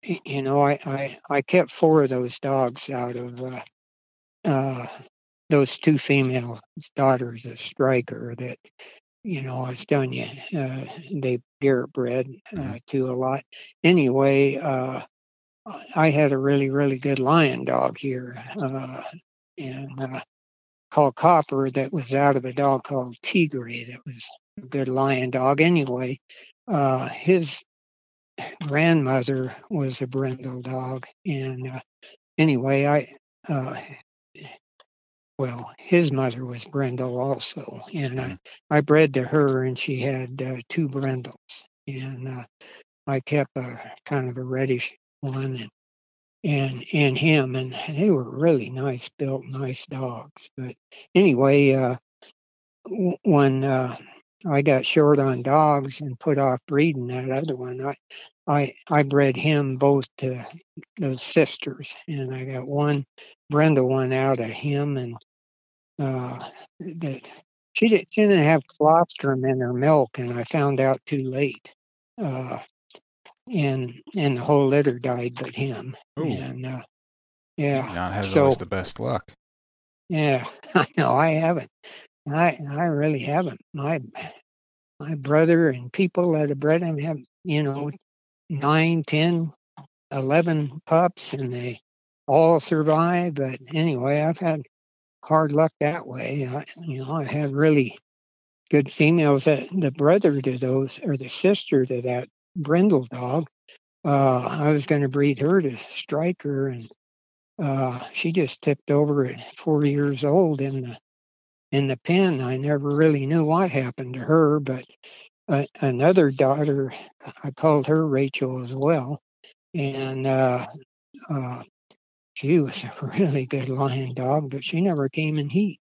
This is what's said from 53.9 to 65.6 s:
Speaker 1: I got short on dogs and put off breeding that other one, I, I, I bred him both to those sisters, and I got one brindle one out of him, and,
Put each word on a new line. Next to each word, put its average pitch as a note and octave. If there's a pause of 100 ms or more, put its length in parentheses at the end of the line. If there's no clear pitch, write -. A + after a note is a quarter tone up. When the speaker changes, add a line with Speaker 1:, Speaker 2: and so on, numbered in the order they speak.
Speaker 1:
I C#3+
got C#3
short D3
on C3+
dogs C#3+
and C3
put D3
off C3
breeding C#3+
that B2+
other C3+
one, B2+
I, C#3 (500)
I, C#3+ (160)
I D3+
bred C#3
him D3
both C#3 (120)
to B2+ (520)
those C3+
sisters, - (140)
and C3+
I B2+
got C3
one C#3+ (440)
brindle D3
one C3
out C3
of A2+
him, C#3+
and, A#2+ (840)